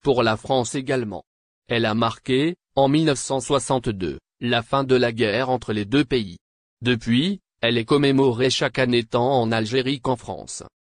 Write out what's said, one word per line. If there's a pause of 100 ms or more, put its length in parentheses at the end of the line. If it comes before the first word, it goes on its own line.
pour
la
France
également. (440)
Elle
a
marqué, (200)
en
mille
neuf
cent
soixante-deux, (240)
la
fin
de
la
guerre
entre
les
deux
pays. (440)
Depuis, (200)
elle
est
commémorée
chaque
année
tant
en
Algérie
qu'en
France. (320)